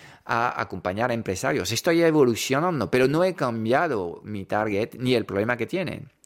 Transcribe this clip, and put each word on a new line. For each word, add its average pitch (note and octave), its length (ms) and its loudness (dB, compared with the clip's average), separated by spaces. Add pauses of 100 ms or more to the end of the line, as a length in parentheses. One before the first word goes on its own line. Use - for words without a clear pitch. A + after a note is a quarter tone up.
(260)
a A#2+ 360 -2
acompañar G2 480 -2
a A#2+ 60 0
empresarios. A2 560 -2
Estoy E3+ 320 2
evolucionando, C#3+ 880 2
pero C3 160 4
no D#3 160 2
he F#3 100 2
cambiado A#2 880 -2
mi G2+ 220 -8
target G#2+ 540 -2
ni B2+ 160 2
el G#2+ 100 0
problema G#2+ 320 0
que A2+ 80 -4
tienen. D#3+ 460 -6 (140)